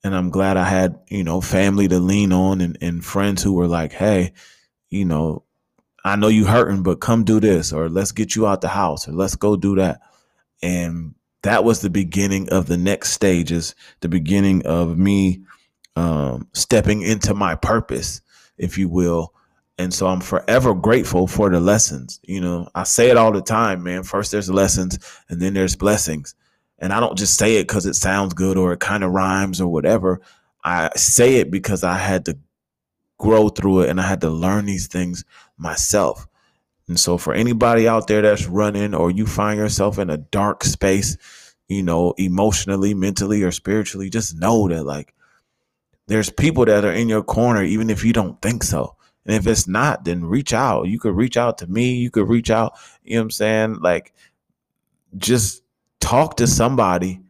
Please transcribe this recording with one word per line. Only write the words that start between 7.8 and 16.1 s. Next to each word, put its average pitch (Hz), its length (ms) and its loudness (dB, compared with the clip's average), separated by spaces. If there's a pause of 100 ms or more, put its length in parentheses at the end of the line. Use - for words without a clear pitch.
"Let's 95 220 -2
get 107 220 -4
you 110 120 0
out 98 140 0
the 85 80 -4
house," 90 380 -2
or, 71 60 -12
"Let's 92 240 -2
go 104 200 2
do 98 180 0
that." 95 260 0 (640)
And 85 520 -4 (280)
that 101 220 2
was 113 160 2
the 98 100 -2
beginning 95 580 0
of 90 180 2
the 87 120 0
next 92 320 -2
stages, 85 640 0 (260)
the 85 80 -6
beginning 92 580 2
of 85 300 0
me, 95 460 2 (540)
um, 73 560 -2